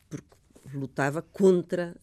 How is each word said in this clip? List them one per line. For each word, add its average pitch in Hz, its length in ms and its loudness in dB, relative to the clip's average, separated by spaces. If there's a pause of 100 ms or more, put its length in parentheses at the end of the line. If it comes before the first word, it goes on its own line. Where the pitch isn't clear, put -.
(100)
porque - 160 -14 (480)
lutava 143 480 -4
contra 175 800 2